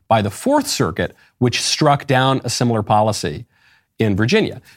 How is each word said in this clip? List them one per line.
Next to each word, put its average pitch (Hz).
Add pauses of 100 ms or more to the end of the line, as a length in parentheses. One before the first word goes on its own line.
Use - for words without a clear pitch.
by 110
the 101
Fourth 285
Circuit, - (220)
which 123
struck -
down 131
a 120
similar 117
policy 107 (500)
in 107
Virginia. 139 (160)